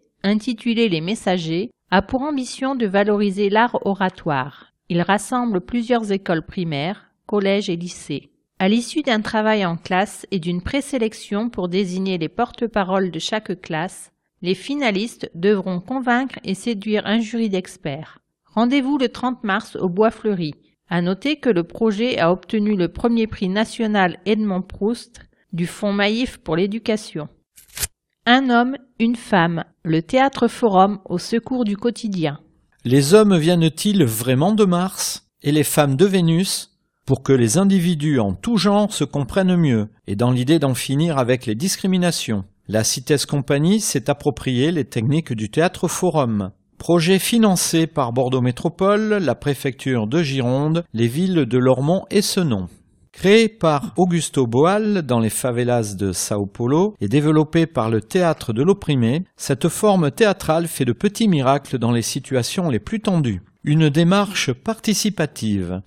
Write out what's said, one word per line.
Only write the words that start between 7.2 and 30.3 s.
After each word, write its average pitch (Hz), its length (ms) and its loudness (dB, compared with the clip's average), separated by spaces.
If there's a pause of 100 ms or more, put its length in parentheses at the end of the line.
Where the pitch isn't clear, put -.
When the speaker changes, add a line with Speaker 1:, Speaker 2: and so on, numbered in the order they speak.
Speaker 1:
collèges 202 440 0
et 170 80 -4
lycées. 170 520 -10 (300)
À 190 80 2
l'issue 233 360 0
d'un 220 180 0
travail 214 440 0
en 175 120 -2
classe - 540 -4
et 196 80 -2
d'une 175 240 -4
présélection 233 840 -4
pour 180 200 -6
désigner 185 480 -2
les 160 100 -4
porte-paroles 196 840 -2
de 160 80 -10
chaque 214 420 -6
classe, 170 500 -8 (300)
les 185 140 0
finalistes 233 800 -4
devront 185 440 0
convaincre 254 640 -4
et 190 120 -4
séduire 208 500 -2
un 214 140 0
jury 226 300 -2
d'experts. 160 680 -8 (360)
Rendez-vous 262 440 2
le 254 120 0
trente 247 340 -6
mars 208 360 -4
au 185 80 0
Bois 208 240 2
Fleuri. 180 440 -4 (340)
À 175 120 0
noter 196 340 -2
que 277 140 0
le 175 140 2
projet 220 540 -2
a 170 140 4
obtenu 208 440 -2
le 175 120 0
premier 233 400 0
prix 196 220 -4
national 208 760 0
Edmond 208 380 0
Proust - 560 -6 (340)
du 170 140 -2
Fonds 202 260 -4
Maïf 214 440 0
pour - 180 -4
l'éducation. 202 720 -4 (1000)
Un 254 240 4
homme, 247 260 2 (240)
une 233 160 2
femme, 170 480 0 (200)
le 160 180 0
théâtre 262 460 2